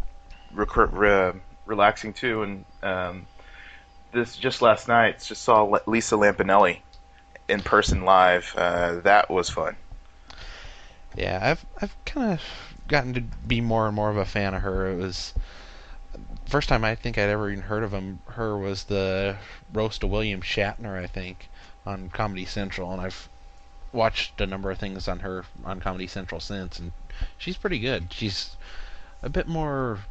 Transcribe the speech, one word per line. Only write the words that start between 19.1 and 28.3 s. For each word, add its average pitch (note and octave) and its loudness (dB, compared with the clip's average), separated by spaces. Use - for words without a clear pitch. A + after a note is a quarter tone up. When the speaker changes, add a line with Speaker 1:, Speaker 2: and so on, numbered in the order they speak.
Speaker 2:
roast A2 -2
of G#2+ 2
William G#2 0
Shatner, G2+ -2
I F2+ -6
think, F#2 -10
on F#2+ -8
Comedy G2 -2
Central, F#2+ -6
and F#2 -6
I've F#2 -8
watched - 0
a G2+ 2
number F#2+ -4
of F#2 -4
things F#2+ -6
on F#2 -2
her F#2 -6
on F#2 -6
Comedy F#2 -4
Central F2 -8
since, F#2+ -8
and E2+ -8
she's F#3 -6
pretty F#3 -2
good. G#2 -2
She's - -6